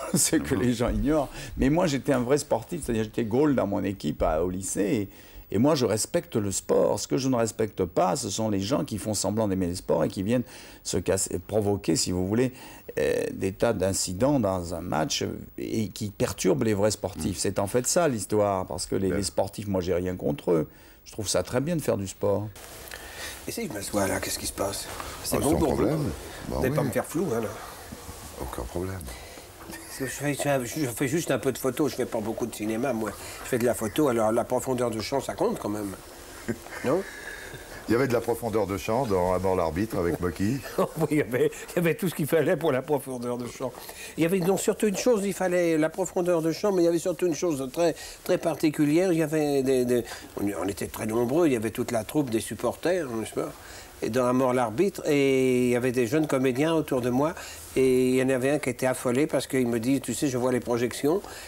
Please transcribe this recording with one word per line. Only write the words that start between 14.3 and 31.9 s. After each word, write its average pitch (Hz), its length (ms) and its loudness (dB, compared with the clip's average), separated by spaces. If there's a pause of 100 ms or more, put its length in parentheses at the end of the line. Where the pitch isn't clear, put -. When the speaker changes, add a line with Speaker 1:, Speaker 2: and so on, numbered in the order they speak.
Speaker 1:
dans 92 340 0
un 85 80 -6
match 143 420 -2 (360)
et 92 300 -4
qui 107 200 -8
perturbent 127 540 0
les 110 100 2
vrais 101 180 2
sportifs. 92 460 -4
Speaker 2:
Mhm. - 40 -4
Speaker 1:
C'est 98 180 -2
en 101 80 0
fait 123 180 0
ça, 175 220 2
l'histoire, 104 580 2
parce - 220 -8
que - 80 -2
les, 95 140 2
Speaker 2:
Ben. - 80 0
Speaker 1:
les 98 60 0
sportifs, 101 440 -2
moi, 95 140 2
j'ai 90 120 0
rien 90 220 0
contre 147 360 -2
eux. 160 160 2 (380)
Je - 60 -20
trouve 104 180 -8
ça 90 140 2
très 123 180 -2
bien 165 140 -2
de 151 60 0
faire 110 160 0
du 98 100 -2
sport. 101 400 0 (1000)
Speaker 3:
Et - 40 -6
si 233 160 -4
je 147 40 -8
m'assois 98 360 -2
là, 95 120 -2
qu'est-ce - 200 -4
qui - 80 -6
se - 60 -6
passe ? - 340 -4 (360)
C'est - 140 0
Speaker 2:
Ah, - 40 0
Speaker 3:
bon 135 100 4
Speaker 2:
sans 160 60 4
Speaker 3:
pour 151 120 2
vous ? 139 60 2
Speaker 2:
problème. 147 240 2
Bah 135 100 -2 (380)
Speaker 3:
Vous - 80 -4
n'allez - 160 2
Speaker 2:
oui. 151 40 0
Speaker 3:
pas 127 80 2
me 110 80 0
faire 120 140 0
flou, 175 300 -2
hein, 117 60 0
là ? 107 80 -4 (920)
Speaker 2:
Aucun - 220 -6
problème. 92 360 -6 (680)
Speaker 3:
Parce - 440 -10
que 139 160 -6
je 143 80 0
fais, 135 300 0
je 151 220 -2
fais 120 200 -2
juste 156 240 0
un 131 80 2
peu 127 140 0
de - 40 -10
photo, 135 300 0
je 120 80 -4